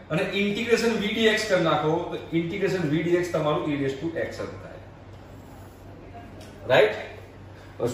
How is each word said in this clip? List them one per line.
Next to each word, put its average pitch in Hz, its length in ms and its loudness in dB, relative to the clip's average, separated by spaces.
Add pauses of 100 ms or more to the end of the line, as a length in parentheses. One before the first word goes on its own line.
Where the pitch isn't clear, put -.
(120)
અને 175 120 2 (180)
integration 226 640 2
વી 208 120 0
ડી 220 180 6
એક્સ - 180 2
કરી 180 140 6
નાખો 151 280 4 (180)
તો - 80 -6 (220)
integration 175 500 0
વી 160 140 2
ડી 175 160 4
એક્સ 170 160 -2
તમારું 156 360 2
e 139 100 0
raise 135 180 0
to 165 100 -2 (140)
x - 160 -8
જ 101 80 -4 (160)
થાય. - 160 -14 (1900)
Right? 151 300 6 (800)
હવે - 160 0